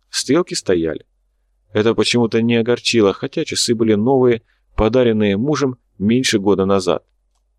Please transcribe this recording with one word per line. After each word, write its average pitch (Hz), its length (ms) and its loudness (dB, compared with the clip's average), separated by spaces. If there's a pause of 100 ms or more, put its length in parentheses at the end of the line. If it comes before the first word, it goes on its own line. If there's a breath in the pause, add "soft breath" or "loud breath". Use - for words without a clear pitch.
(100)
Стрелки 170 440 -2
стояли. 82 520 -4 (640)
Это 107 220 0
почему-то 113 480 0
не 117 140 0
огорчило, 117 560 0
хотя 147 320 -6
часы - 320 -2
были 110 180 2
новые, 120 480 2 (320)
подаренные 110 640 2
мужем 135 420 -4 (180)
меньше 113 440 0
года 95 260 0
назад. 92 400 -2 (520)